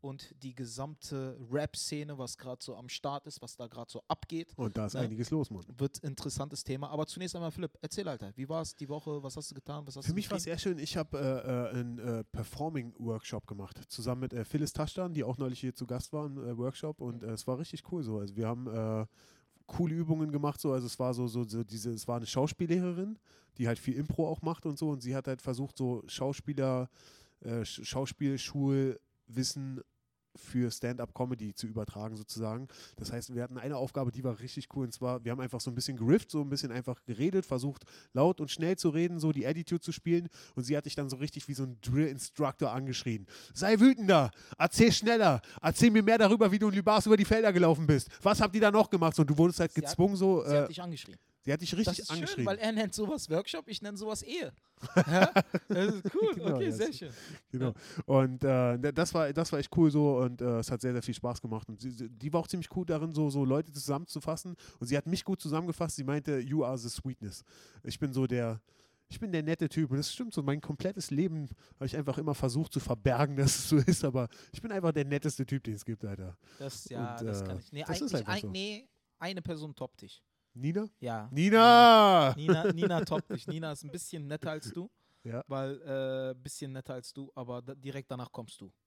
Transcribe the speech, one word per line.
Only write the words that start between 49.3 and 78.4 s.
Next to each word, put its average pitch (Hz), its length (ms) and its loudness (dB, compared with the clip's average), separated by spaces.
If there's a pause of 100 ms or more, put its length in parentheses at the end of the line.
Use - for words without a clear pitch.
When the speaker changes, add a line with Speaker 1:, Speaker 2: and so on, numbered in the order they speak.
Speaker 2:
du 151 80 4
wurdest 175 220 6
halt 165 100 2
Speaker 1:
Sie 151 120 0
hat, 143 80 -2
Speaker 2:
gezwungen, 190 260 4
so, 185 280 4
Speaker 1:
sie - 120 -4
hat 147 80 6
Speaker 2:
äh, - 20 -2
Speaker 1:
dich 165 160 -8
angeschrien. 170 360 -10 (240)
Speaker 2:
sie 139 100 0
hat 151 80 0
dich 175 100 -6
Speaker 1:
Das 170 80 0
Speaker 2:
richtig 196 220 2
Speaker 1:
ist 214 80 -10
schön, 156 80 -2
Speaker 2:
angeschrien. 339 300 -2
Speaker 1:
weil 202 120 0
er 220 140 0
nennt 214 200 0
sowas 214 380 -4
Workshop, 196 380 -2
ich 208 140 -8
nenne 208 140 -10
sowas 214 260 -6
Ehe. 294 300 -6 (260)
Speaker 2:
<laughs> - 280 4
Speaker 1:
Ja? 180 260 6 (360)
Das 202 260 2
ist 190 200 -6
cool, 415 200 2
Speaker 2:
Genau, 170 220 -2
Speaker 1:
okay, 123 100 0
Speaker 2:
ja, 320 60 0
Speaker 1:
sehr 214 160 -2
Speaker 2:
das 285 100 -6
Speaker 1:
schön. 139 140 -12 (380)
Speaker 2:
genau. 127 180 0
Speaker 1:
Ja. 107 60 -2 (320)
Speaker 2:
Und, 131 380 4
äh, 127 340 4
d-, 139 140 0
das 160 220 0
war, 156 180 2
das 165 200 0
war 151 80 0
echt - 160 -8
cool 165 140 8
so 143 280 4
und, 123 240 0
äh, 120 160 2
es 113 120 -2
hat 123 120 -2
sehr, 127 100 0
sehr 120 100 -2
viel 120 120 -4
Spaß 120 260 -6
gemacht 110 300 -6
und 104 100 -14
sie, 127 100 -8
sie, 113 200 -10
die 123 220 -8
war 170 80 2
auch 160 80 -6
ziemlich 180 280 -6
cool 180 80 -2
darin, 160 280 -2
so, 147 180 2
so 139 160 2
Leute 147 260 0
zusammenzufassen 156 840 -6 (240)
und 123 60 -6
sie 135 100 0
hat 143 100 -2
mich 180 180 -2
gut 190 160 -2
zusammengefasst, 160 560 -2
sie 139 80 -6
meinte, 143 340 0
„You 135 260 0
are 131 120 -2
the 120 140 -8
sweetness.“ - 540 -10 (380)
Ich 123 160 -8
bin 139 140 -2
so 131 140 2
der, 117 340 -2 (480)
ich - 120 -14
bin 202 120 -4
der 160 100 0
nette 160 280 0
Typ 156 200 0
und 123 80 0
das - 140 -4
stimmt 240 220 -8
so, 151 80 -2
mein 139 180 0
komplettes 185 500 -6
Leben 156 380 0 (280)
habe 135 100 -4
ich - 100 -4
einfach 139 220 -2
immer 151 160 0
versucht 135 380 0
zu 135 80 0
verbergen, 135 560 2
<laughs> - 20 -2
dass 135 200 4
es - 120 -6
so 156 80 6
ist, 160 260 4
aber 127 240 0 (240)
ich - 80 -14
bin 226 120 -8
einfach 180 200 2
der 147 140 2
netteste 143 400 -2
Typ, 139 180 -4
den 113 100 -4
es 101 100 -12
gibt, 113 200 -6
Alter. 95 320 -8 (220)
Speaker 1:
Das, - 320 -12
ja, 120 260 -8
Speaker 2:
Und, 117 100 -6
Speaker 1:
das 101 140 -4
Speaker 2:
äh, 98 60 -4
Speaker 1:
kann 95 120 -6
ich. - 140 -16
Nee, 147 140 -8
Speaker 2:
das - 160 -4
ist - 120 -4
Speaker 1:
eigentlich, - 0 - (140)
Speaker 2:
einfach - 60 -2
Speaker 1:
ein, 208 80 -4